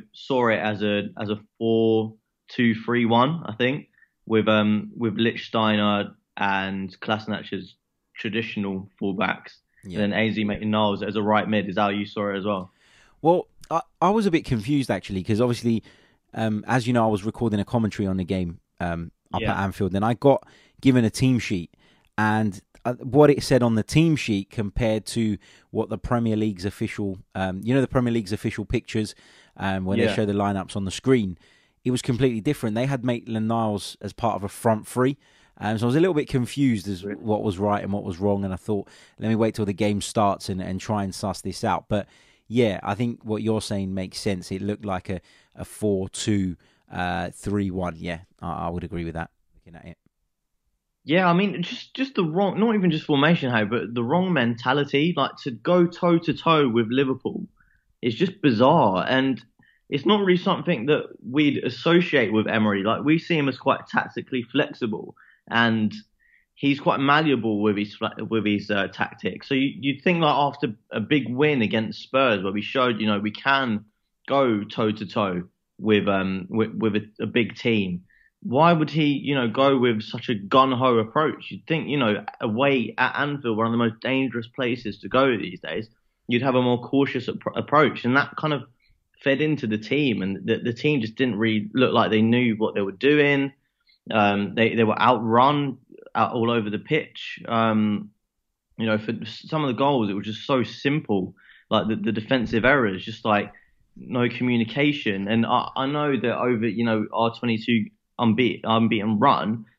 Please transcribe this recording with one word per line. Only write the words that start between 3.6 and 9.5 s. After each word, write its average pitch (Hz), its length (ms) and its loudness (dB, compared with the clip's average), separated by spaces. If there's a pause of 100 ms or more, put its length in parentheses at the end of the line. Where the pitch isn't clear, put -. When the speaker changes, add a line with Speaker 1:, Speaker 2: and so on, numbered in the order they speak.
Speaker 1:
with, 110 220 2
um, 107 480 2
with 110 220 -4
Lichtsteiner 107 960 0 (220)
and 98 640 -4
Kolasinac 107 520 -6
as - 220 -10 (420)
traditional 98 760 -6 (100)
fullbacks, 95 540 -4 (280)